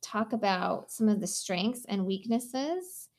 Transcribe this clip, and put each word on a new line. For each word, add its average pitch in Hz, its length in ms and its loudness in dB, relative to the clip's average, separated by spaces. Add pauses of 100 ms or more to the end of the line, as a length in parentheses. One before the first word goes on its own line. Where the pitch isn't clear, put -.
talk 220 320 -2
about 185 580 2
some 220 160 4
of 208 120 6
the 208 80 -2
strengths 202 580 -2
and 196 200 0
weaknesses. 254 1000 -2 (100)